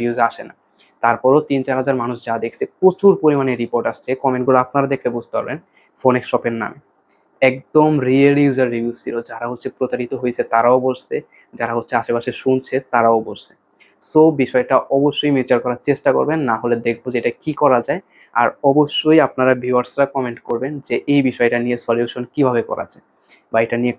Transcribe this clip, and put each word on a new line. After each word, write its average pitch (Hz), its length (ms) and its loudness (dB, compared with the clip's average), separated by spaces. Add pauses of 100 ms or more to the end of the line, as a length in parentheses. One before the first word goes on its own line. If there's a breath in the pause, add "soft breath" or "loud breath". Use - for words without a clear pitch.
ভিউজ 120 180 -2 (100)
আসে - 200 -12
না, - 60 -20 (480 soft breath)
তারপরও 127 460 2
তিন 139 180 0
চার 131 140 -2
হাজার 131 220 -2
মানুষ 120 140 -6 (100)
যা 113 80 -4 (100)
দেখছে, - 200 -8 (160)
প্রচুর 185 320 4 (100)
পরিমাণে 139 300 2 (100)
রিপোর্ট 117 300 -4
আসছে, - 180 -10 (120)
কমেন্টগুলো 127 420 2
আপনারা 139 280 -2
দেখলে 131 240 -4
বুঝতে 113 200 -8
পারবেন। 120 220 -6 (420 soft breath)
Phoenix 123 320 2
শপের 120 300 -2
নামে - 160 -8 (640)
একদম 139 480 2 (180)
রিয়েল 139 360 6
ইউজার 131 300 2
রিভিউ 117 180 -2 (100)
ছিল, 120 120 -6 (160)
যারা 117 200 -10
হচ্ছে 123 180 -10 (100)
প্রতারিত 123 360 -4
হয়েছে 123 280 -2 (100)
তারাও 120 340 2
বলছে, 127 280 -4 (400 soft breath)
যারা 117 240 -6
হচ্ছে 113 220 -6
আশেপাশে 120 300 -4 (120)
শুনছে 131 320 -2 (180)
তারাও 117 360 2
বলছে। - 240 -14 (500 soft breath)
So - 180 2 (220)
বিষয়টা 127 340 0 (200)
অবশ্যই 143 400 0
মিউচুয়াল 127 280 0
করার 123 240 -4
চেষ্টা 139 280 0
করবেন, 143 220 0 (120)
না 110 120 0
হলে 120 140 0 (100)
দেখবো 117 260 -4
যে 123 60 -2
এটা 120 140 -2 (100)
কি 156 100 -4 (100)
করা 131 240 4
যায়। 165 140 -4 (340 soft breath)
আর 117 140 2 (220)
অবশ্যই 151 560 2
আপনারা 131 260 0 (100)
ভিউয়ার্সরা 123 520 0
কমেন্ট 123 240 -4 (100)
করবেন 123 240 -4 (140)
যে 123 80 -4 (180)
এই 143 160 4
বিষয়টা 120 360 0
নিয়ে 123 120 -2 (100)
সলিউশন 120 360 -2 (120)
কিভাবে 127 280 2
করা - 300 -8
যায় - 120 -20 (480 soft breath)
বা 113 120 0
এটা 117 180 -2
নিয়ে 120 160 0